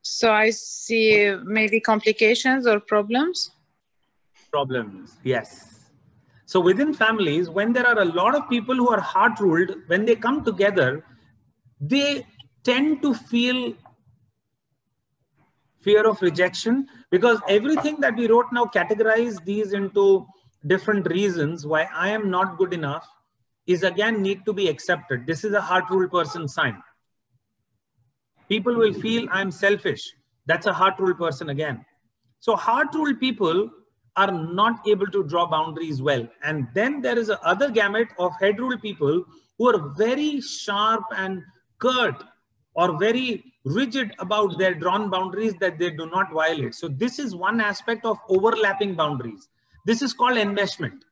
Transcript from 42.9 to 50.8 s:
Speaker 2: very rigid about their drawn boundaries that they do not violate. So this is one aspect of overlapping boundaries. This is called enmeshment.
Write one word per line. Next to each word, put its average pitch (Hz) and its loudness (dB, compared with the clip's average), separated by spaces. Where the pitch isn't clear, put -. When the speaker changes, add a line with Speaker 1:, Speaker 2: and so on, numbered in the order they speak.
Speaker 2:
very 226 -2
rigid 226 -2
about 190 0
their 185 2
drawn 180 -2
boundaries 190 -2
that 170 -2
they 175 -2
do 160 -10
not 185 -2
violate. 156 -2
So 165 -10
this 214 -4
is 240 -8
one 196 -2
aspect 214 -4
of 220 0
overlapping 196 2
boundaries. 123 -6
This 233 0
is 262 -4
called 247 2
enmeshment. 202 -2